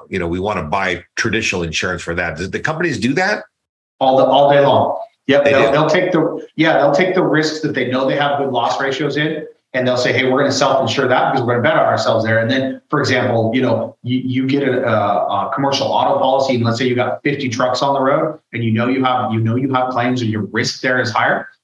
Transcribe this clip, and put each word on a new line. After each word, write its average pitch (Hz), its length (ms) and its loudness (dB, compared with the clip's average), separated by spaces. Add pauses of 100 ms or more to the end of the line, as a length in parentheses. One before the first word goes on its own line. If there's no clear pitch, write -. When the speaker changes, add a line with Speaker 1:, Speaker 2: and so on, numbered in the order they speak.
Speaker 1:
you 95 100 -4
know, 85 80 -4
we 87 120 -4
wanna 95 240 -4
buy 90 420 -4 (100)
traditional 107 480 -2
insurance 85 380 -6
for 85 140 -6
that. 85 220 -4
Do 92 100 -6
the 104 120 -6
companies 156 400 -4
do 123 140 0
that? 196 300 -2 (560)
Speaker 2:
All 131 180 4
the, 131 80 6
all 139 240 4
day 143 100 6
long. 131 400 2 (280)
Yep. 143 180 4
Speaker 1:
They 143 60 4
Speaker 2:
They'll, 135 160 4
Speaker 1:
do? - 40 2
Speaker 2:
they'll 156 180 2
take 165 220 2
the, - 440 -2
yeah, 156 180 2
they'll 143 220 4
take 180 180 2
the 175 100 2
risks 156 380 0
that 139 120 -2
they 127 160 -2
know 131 180 0
they 143 100 0
have 143 220 0
good 131 100 -2
loss 127 320 0
ratios 135 340 -2
in, 156 320 -2 (280)
and 123 120 0
they'll 123 100 2
say, 127 140 0
"Hey, 127 180 2
we're 131 100 2
gonna 117 120 2
self-insure 123 560 2
that - 240 2
because 123 140 0
we're 120 80 0
gonna 120 100 0
bet 156 140 2
on - 80 4
ourselves 110 400 0
there." 113 140 2
And 117 120 0
then, 131 380 -4
for 147 100 0
example, 120 560 0
you 127 60 2
know, 113 420 -2
you, 127 160 -2
you 127 260 -2
get 139 220 0
a, - 180 0
a, 101 640 0
a - 80 -8
commercial 139 320 -2
auto - 320 0
policy, 131 360 0
and 113 100 0
let's 113 120 0
say 131 80 -2
you 120 80 0
got 120 300 -2
fifty - 240 -2
trucks - 340 -2
on - 120 0
the 135 80 0
road, 131 380 0 (120)
and 117 120 -4
you 113 80 0
know 120 160 0
you 131 180 0
have, 123 260 0
you 113 80 0
know 113 160 0
you 135 180 -2
have 127 160 0
claims, 120 320 -2
and 107 80 -2
your 107 120 -4
risk - 400 -4
there 127 180 0
is 113 100 -2
higher. 123 380 0 (160)